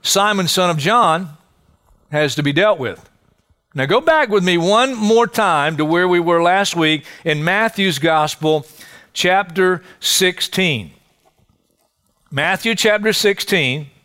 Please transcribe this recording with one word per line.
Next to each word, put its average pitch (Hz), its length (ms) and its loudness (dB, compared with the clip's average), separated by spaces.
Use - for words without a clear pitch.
Simon, 196 440 0
son 180 240 0
of 160 80 -2
John, 165 580 0
has 151 240 0
to 190 60 -2
be 143 100 0
dealt 185 260 2
with. 110 320 -10
Now 139 120 -2
go 214 140 2
back 311 280 2
with 196 160 0
me 180 120 2
one 214 380 2
more 226 320 2
time 160 520 0
to 151 60 0
where 170 220 2
we 175 140 2
were 170 200 2
last 180 360 2
week 156 280 0
in 151 180 -2
Matthew's 196 560 -2
Gospel, 156 680 0
chapter 185 720 0
sixteen. 175 920 -2
Matthew 180 460 -2
chapter 214 360 0
sixteen 156 800 -2